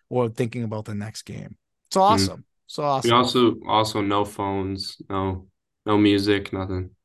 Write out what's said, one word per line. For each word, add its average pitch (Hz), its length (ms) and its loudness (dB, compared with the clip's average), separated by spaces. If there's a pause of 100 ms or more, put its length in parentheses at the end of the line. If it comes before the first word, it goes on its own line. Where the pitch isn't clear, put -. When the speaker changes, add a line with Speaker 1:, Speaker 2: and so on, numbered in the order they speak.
(100)
Speaker 1:
or 123 180 0
thinking 117 360 -4
about 107 200 -8
the 110 100 -10
next 104 280 -10
game. - 340 -14 (300)
It's - 100 -4
Speaker 2:
Mm-hmm. 196 160 6
Speaker 1:
awesome. 95 320 0 (220)
So - 180 -8
awesome. 135 240 0
Speaker 2:
We 117 80 6
also, 123 380 4 (120)
also 107 360 2
no 101 240 2
phones, 98 840 -6
no, 95 400 -4 (380)
no 104 100 4
music, 101 560 2
nothing. 92 380 -6 (140)